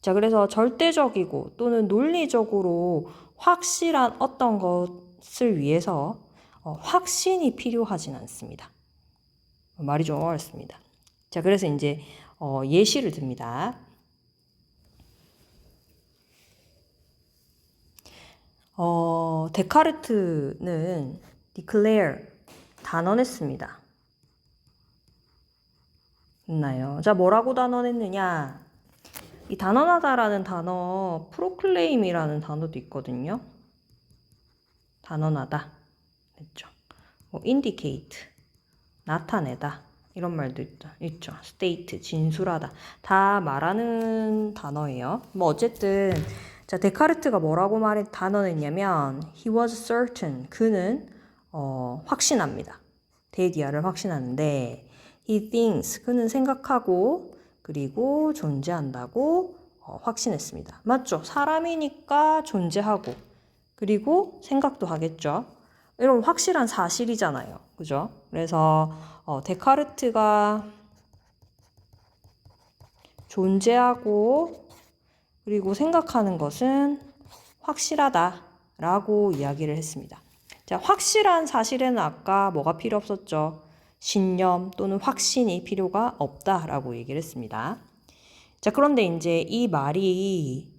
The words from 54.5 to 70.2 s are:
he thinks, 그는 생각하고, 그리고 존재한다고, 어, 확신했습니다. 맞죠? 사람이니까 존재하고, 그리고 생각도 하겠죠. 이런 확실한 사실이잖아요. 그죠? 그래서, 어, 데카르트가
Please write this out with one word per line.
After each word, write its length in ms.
he 220
thinks, 540
그는 240
생각하고, 1080
그리고 720
존재한다고, 1200
어, 220
확신했습니다. 800
맞죠? 380
사람이니까 1200
존재하고, 720
그리고 680
생각도 440
하겠죠. 580
이런 240
확실한 440
사실이잖아요. 920
그죠? 340
그래서, 640
어, 180
데카르트가 1200